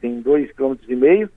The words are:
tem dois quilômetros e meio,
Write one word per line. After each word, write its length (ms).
tem 220
dois 300
quilômetros 360
e 80
meio, 400